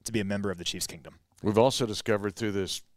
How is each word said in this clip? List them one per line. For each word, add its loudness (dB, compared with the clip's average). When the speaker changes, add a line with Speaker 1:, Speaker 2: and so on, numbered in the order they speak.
Speaker 1:
to -8
be 2
a 0
member -2
of -4
the -8
Chiefs -6
Kingdom. -16
Speaker 2:
We've 2
also 6
discovered 0
through -2
this -4